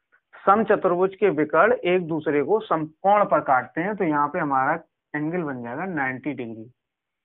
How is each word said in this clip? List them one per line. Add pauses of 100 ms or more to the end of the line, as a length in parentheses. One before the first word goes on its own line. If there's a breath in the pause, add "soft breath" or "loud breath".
(460)
समचतुर्भुज
के
विकर्ण (120)
एक
दूसरे
को
समकोण
पर
काटते
हैं,
तो
यहाँ
पे
हमारा (400)
angle
बन
जाएगा
नाइंटी
degree। (540)